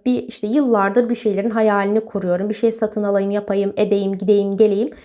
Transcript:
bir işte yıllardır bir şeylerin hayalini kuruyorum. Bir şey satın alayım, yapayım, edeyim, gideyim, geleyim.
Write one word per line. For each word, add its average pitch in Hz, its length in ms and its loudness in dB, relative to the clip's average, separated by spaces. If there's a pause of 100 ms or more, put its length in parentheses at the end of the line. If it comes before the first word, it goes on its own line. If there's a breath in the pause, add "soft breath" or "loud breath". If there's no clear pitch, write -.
bir 247 180 0
işte - 240 -8
yıllardır 226 640 2
bir 240 60 0
şeylerin 202 340 -2
hayalini 214 560 0
kuruyorum. 185 440 -2
Bir 214 40 -4
şey 226 180 0
satın 214 320 -4
alayım, 202 280 0
yapayım, 202 460 -2
edeyim, 196 400 0
gideyim, 196 400 2
geleyim. 214 340 2 (140 loud breath)